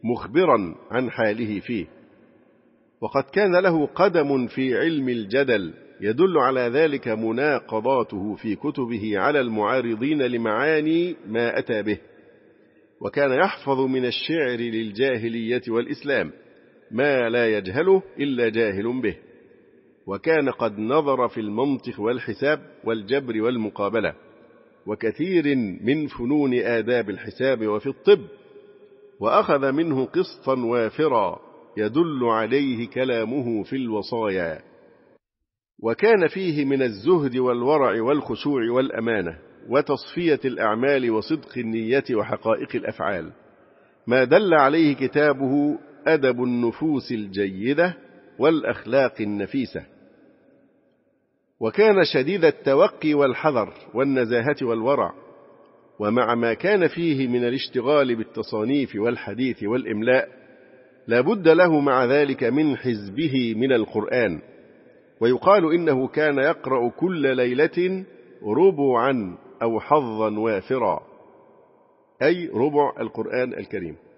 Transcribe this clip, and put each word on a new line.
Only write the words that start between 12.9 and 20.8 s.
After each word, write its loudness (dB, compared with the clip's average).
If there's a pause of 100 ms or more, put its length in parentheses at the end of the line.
وكان -2
يحفظ 0
من 0
الشعر -4
للجاهلية -2
والإسلام -2 (580)
ما 0
لا 2
يجهله 2 (160)
إلا 0
جاهل 0
به، -2 (920)
وكان 0
قد -4
نظر 0